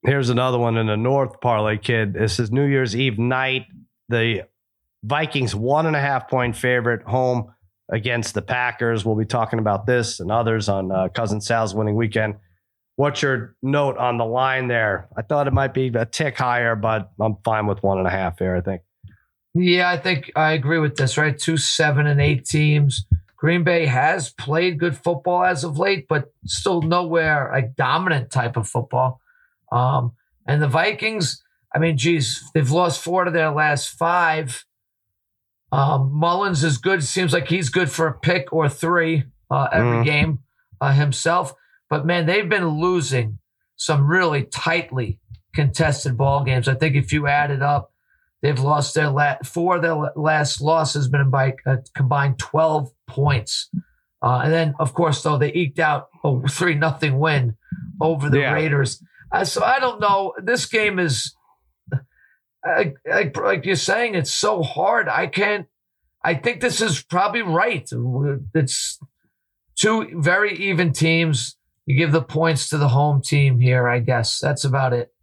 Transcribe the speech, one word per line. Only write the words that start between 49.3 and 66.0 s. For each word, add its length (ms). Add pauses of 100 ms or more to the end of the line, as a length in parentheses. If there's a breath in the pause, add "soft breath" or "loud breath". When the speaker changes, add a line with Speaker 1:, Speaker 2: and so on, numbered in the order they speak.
Speaker 2:
four 320
of 60
their 120
la-, 220
last 440
losses 480
been 220
by 240 (120)
a 120 (160)
combined 440
twelve 520 (160)
points. 640 (520 loud breath)
Uh, 220
and 80
then, 260
of 160
course, 280
though, 160
they 140
eked 260
out 300 (160)
a 240
three 260
nothing 440
win 380 (440 loud breath)
over 300
the 100
Speaker 1:
Yeah. 120
Speaker 2:
Raiders. 500 (300 loud breath)
Uh, 120
so 180
I 180
don't 200
know. 320 (100)
This 240
game 320
is, 360 (1300 loud breath)
I, 300 (180)
I, 180 (120)
like 240
you're 100
saying, 380
it's 180
so 300
hard. 460
I 180
can't, 400 (580)